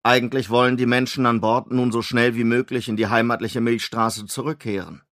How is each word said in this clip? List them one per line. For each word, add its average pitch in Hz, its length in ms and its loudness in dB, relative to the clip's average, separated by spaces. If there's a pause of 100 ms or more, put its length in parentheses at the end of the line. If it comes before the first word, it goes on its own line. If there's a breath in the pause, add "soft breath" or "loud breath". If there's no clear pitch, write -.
Eigentlich 123 480 2
wollen 123 260 4
die 123 120 0
Menschen 127 400 0
an 117 120 2
Bord 113 300 0
nun 123 220 0
so 113 100 0
schnell 120 320 2
wie 117 120 -2
möglich 120 440 -2
in 107 80 -4
die 110 120 0
heimatliche 117 520 0
Milchstraße 113 640 -2
zurückkehren. 107 760 -8 (120)